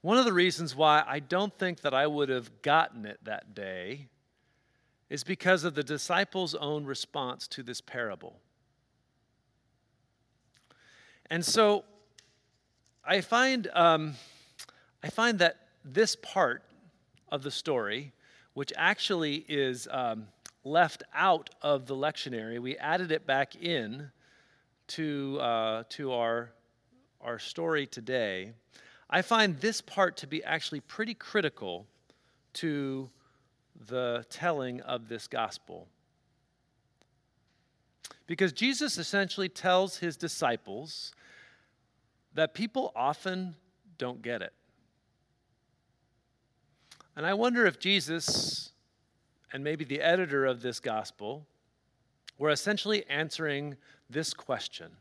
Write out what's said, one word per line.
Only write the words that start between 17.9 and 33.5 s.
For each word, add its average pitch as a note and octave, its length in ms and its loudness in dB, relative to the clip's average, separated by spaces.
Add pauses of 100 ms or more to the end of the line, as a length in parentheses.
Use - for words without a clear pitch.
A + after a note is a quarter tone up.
which C#3 240 -6
actually E3 720 0
is, C3 420 0
um, A2+ 360 -2 (360)
left D#3+ 420 2 (100)
out E3 340 4 (140)
of C#3 240 0
the C3+ 100 -4
lectionary, A#2+ 640 -4
we B2+ 160 -6
added E3+ 340 -2
it D#3 160 -2
back C3+ 300 0
in C#3 540 -4 (800)
to, C#3+ 520 -4
uh, A2+ 480 0
to C3+ 240 -4
our, A#2 400 0 (680)
our A#2+ 200 -8
story D#3+ 480 -2
today. A2 640 -4 (580)
I E3 100 0
find G3+ 380 2
this G#3+ 220 -2
part - 380 0
to D3 100 -12
be D#3 160 -8
actually D#3 340 -4
pretty A3 340 -8
critical G#2 760 -4 (640)
to C3+ 580 -4 (800)